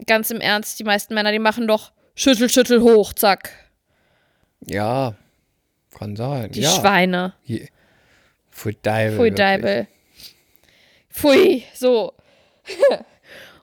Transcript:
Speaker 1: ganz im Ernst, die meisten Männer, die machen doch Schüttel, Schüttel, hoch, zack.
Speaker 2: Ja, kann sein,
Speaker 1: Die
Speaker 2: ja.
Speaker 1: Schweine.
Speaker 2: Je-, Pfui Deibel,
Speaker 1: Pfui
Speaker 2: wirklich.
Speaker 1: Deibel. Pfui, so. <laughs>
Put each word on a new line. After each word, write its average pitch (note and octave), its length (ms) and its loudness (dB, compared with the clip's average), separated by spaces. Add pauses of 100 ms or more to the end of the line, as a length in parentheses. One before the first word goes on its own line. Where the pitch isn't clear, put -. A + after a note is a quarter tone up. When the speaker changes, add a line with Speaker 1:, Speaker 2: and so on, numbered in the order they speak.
Speaker 1:
ganz A3 260 -2
im A3 80 -8
Ernst, G#3 400 -4
die G#3+ 40 -12
meisten G#3 300 -4
Männer, G#3 160 -2
die G#3+ 80 -2
machen A3 300 -2
doch G#3+ 240 -2 (240)
Schüttel, B3 340 2
Schüttel, A#3+ 320 4
hoch, A3+ 300 6
zack. - 380 -2 (1160)
Speaker 2:
Ja, A2 480 -4 (840)
kann G#2 200 -10
sein, A#2+ 340 -6
Speaker 1:
Die - 120 -6
Speaker 2:
ja. D3 80 2
Speaker 1:
Schweine. F#3 640 0 (100)
Speaker 2:
Je-, A#2 240 -10 (840)
Pfui - 320 -10
Deibel, A2 340 -2
Speaker 1:
Pfui B3 100 2
Speaker 2:
wirklich. G3+ 120 0
Speaker 1:
Deibel. G3+ 480 -2 (1200)
Pfui, C#4+ 540 2 (100)
so. B3 380 -2 (540)
<laughs> G4 260 2 (720)